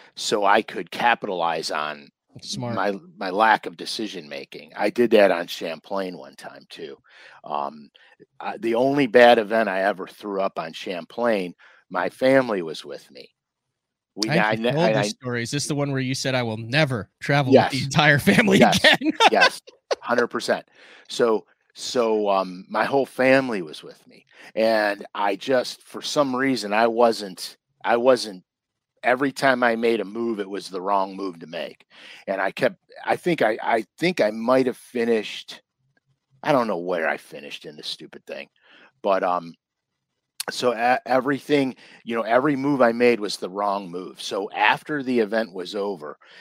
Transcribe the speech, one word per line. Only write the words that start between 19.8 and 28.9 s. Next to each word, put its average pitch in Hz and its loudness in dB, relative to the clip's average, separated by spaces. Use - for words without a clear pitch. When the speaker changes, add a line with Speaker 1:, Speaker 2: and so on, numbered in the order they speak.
Speaker 1:
Hundred 120 0
percent. 110 -2
So, 113 0
so, 110 0
um, 92 -2
my 107 -2
whole 127 0
family 131 2
was 76 -16
with - -20
me, - -20
and 107 0
I 101 -2
just, 123 -4
for - -14
some 139 -2
reason, 123 -2
I 110 4
wasn't, 113 0
I 104 2
wasn't, 120 0